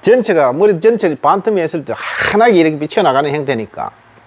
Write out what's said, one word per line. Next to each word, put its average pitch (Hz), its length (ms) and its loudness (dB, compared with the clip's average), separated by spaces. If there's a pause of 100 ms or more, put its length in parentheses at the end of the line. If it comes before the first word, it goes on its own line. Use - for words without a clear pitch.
전체가, 190 520 2
머리 180 260 2
전체를 196 380 -4
반틈에 190 440 0
했을 160 220 -6
때 123 120 -8
환하게 - 580 0
이렇게 160 260 2
비쳐나가는 147 500 0
형태니까, 131 640 -6 (360)